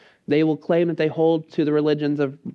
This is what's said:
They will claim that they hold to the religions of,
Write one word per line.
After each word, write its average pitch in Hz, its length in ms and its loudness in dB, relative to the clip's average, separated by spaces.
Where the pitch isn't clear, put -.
They 151 160 2
will 156 140 0
claim 170 320 0
that 160 80 -4
they 156 100 0
hold 160 460 0
to 165 100 0
the 147 80 0
religions 147 480 0
of, 143 180 -4